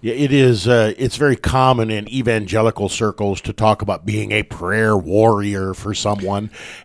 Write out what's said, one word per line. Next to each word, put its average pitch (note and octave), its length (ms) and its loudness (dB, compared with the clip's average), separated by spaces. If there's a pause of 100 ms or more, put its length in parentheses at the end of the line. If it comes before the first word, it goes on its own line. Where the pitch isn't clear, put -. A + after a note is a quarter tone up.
Yeah, A2+ 120 -4
it C3+ 180 0
is, B2 360 4
uh, A2 300 4
it's B2 200 -4
very C#3 180 2
common B2+ 560 2
in G#2 180 -4
evangelical A2 800 0
circles G#2 520 -4
to - 120 -8
talk G#2+ 280 2
about F#2 240 -4
being G#2 260 -4
a G#2+ 120 0
prayer G#2+ 540 0
warrior G2+ 760 2
for G2+ 200 -8
someone. G2+ 560 -4 (360)